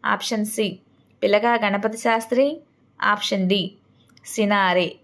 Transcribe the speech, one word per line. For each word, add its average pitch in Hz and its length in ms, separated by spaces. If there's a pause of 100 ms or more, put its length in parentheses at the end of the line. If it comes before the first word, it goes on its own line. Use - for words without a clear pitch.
ఆప్షన్ 214 420
సి 214 320 (440)
పిలక 208 240
గణపతి 220 520
శాస్త్రి, 247 600 (420)
ఆప్షన్ 208 460
డి 185 240 (540)
సినారె. 190 640 (140)